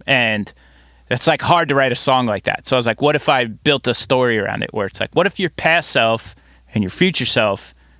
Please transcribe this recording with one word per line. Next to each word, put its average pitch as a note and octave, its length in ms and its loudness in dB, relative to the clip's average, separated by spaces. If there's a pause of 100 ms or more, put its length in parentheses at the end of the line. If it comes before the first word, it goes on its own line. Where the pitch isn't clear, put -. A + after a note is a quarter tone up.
And A2+ 460 0 (580)
it's, B2 160 -4
like, D#3 160 2
hard E3 280 2
to C#3+ 40 0
write C3+ 160 2
a B2 60 -2
song B2+ 300 2
like G2+ 180 -2
that. - 240 -4
So C3+ 80 2
I - 20 4
was A#2 80 -2
like, A2+ 160 -2
"What D3 140 2
if - 120 -4
I C3 180 2
built C3 420 -2
a A#2+ 60 2
story B2 440 0
around G2+ 240 -4
it - 100 -6
where G#2 140 -4
it's - 140 -8
like, A2 140 -4
what F3 120 4
if G3 140 -6
your F3+ 100 -2
past D#3+ 400 0
self A2+ 460 0 (360)
and G#2+ 120 0
your F#2 60 -4
future F3 360 0
self G#2 480 0 (260)